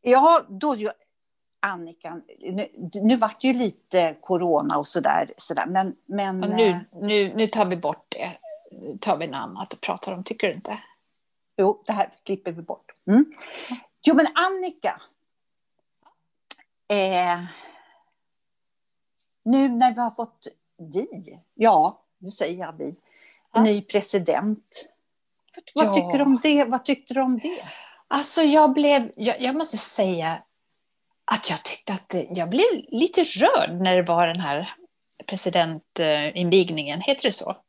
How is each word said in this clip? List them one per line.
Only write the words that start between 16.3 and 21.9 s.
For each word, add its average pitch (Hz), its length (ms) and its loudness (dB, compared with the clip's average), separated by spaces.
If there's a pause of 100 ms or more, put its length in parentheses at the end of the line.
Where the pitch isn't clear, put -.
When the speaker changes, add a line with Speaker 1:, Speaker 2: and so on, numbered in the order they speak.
Speaker 1:
Eh, 180 540 0 (2000)
nu 269 240 4
när 240 260 2
vi 233 60 -6
har 240 100 0
fått - 360 -10 (300)
vi, 180 640 -8 (160)
ja, 190 480 4 (160)